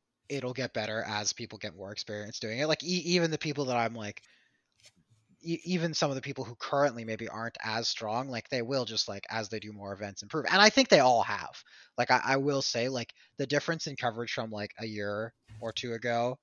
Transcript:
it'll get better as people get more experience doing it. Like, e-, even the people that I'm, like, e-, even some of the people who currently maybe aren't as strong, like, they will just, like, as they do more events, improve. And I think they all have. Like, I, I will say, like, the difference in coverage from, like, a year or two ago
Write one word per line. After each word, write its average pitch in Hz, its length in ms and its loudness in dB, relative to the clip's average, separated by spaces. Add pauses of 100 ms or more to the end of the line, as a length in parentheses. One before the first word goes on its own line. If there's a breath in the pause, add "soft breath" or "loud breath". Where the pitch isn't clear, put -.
(280)
it'll 127 240 -4
get 123 220 -4
better 110 320 -2
as 107 260 -2
people 110 260 -12
get 95 180 -10
more 98 160 -10
experience 104 460 -8
doing 113 200 -4
it. 151 80 0
Like, 156 180 2
e-, 180 220 0
even 175 240 4
the 151 80 -2
people 147 280 -2
that 123 100 2
I'm, 117 180 2
like, 107 280 -10 (1200 soft breath)
e-, 165 240 -4
even 170 300 0
some 151 160 2
of 135 60 -2
the 120 60 -6
people 135 220 -6
who 117 100 -10
currently 139 500 0
maybe 110 240 -6
aren't 113 340 -6
as 113 260 -2
strong, 113 400 -2
like, 120 220 -6
they 131 100 0
will 123 240 0
just, 110 240 -2
like, 101 220 -8
as 110 180 -4
they 110 100 -4
do 104 140 -10
more 101 200 -10
events, 101 300 -8
improve. 135 280 -4
And 190 100 8
I 214 80 12
think 262 200 6
they 165 120 10
all 123 220 8
have. - 400 -4 (340 loud breath)
Like, 123 140 2
I, 127 140 6
I 135 120 4
will 139 260 2
say, 120 260 0
like, 123 260 -4 (240 soft breath)
the 139 80 -2
difference 160 400 0
in 139 100 -6
coverage 117 360 -2
from, 113 180 -4
like, 104 280 -4
a 113 80 -6
year 104 460 -4 (280)
or 113 120 -4
two 120 200 -4
ago 120 500 0